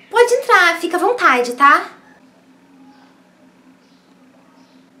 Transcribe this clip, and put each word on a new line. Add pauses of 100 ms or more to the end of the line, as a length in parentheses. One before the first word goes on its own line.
(120)
pode
entrar,
fica
à
vontade,
tá? (3000)